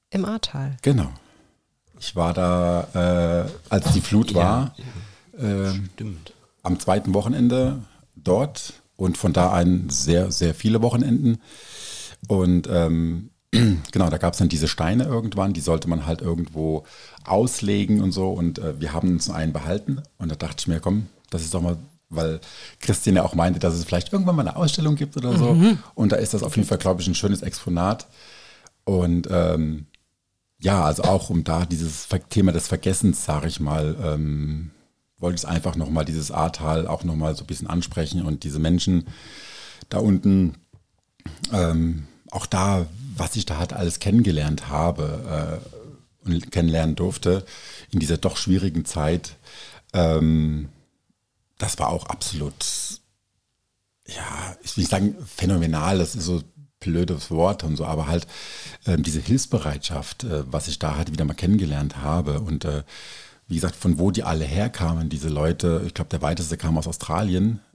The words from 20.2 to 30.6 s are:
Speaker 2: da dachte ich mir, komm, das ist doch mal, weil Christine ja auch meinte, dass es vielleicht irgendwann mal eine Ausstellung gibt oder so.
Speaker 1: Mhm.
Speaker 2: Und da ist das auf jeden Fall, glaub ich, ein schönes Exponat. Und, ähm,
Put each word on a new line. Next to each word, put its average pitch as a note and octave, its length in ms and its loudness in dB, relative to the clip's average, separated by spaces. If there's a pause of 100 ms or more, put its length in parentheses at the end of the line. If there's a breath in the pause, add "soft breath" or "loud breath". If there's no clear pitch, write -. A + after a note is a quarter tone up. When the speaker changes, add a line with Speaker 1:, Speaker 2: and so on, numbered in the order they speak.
Speaker 2:
da D#2 40 -6
dachte D2+ 240 -8
ich - 100 -8
mir, D#2+ 120 0
komm, G2+ 260 0 (240)
das E2+ 120 -4
ist D#2+ 120 -6
doch F2 80 -2
mal, F2 160 0 (320)
weil D#2+ 300 -2 (400 loud breath)
Christine F#2+ 400 4
ja - 40 6
auch - 100 -2
meinte, E2+ 240 2
dass E2+ 140 2
es E2+ 120 -2
vielleicht - 280 -2
irgendwann F#3 240 2
mal D3 100 2
eine - 100 -4
Ausstellung D3+ 400 2
gibt D3 200 -4
oder B2 220 0
so. C#3+ 160 6
Speaker 1:
Mhm. F3+ 240 6 (160)
Speaker 2:
Und G#2 180 2
da - 40 4
ist - 180 0
das G2+ 80 0
auf - 140 -4
jeden G#2+ 120 4
Fall, G#2 100 2
glaub F#2 220 0
ich, F#2 60 -4
ein F#2 80 2
schönes G2+ 260 0
Exponat. F2+ 680 -2 (760 loud breath)
Und, F2 460 2
ähm, D#2+ 560 0 (720)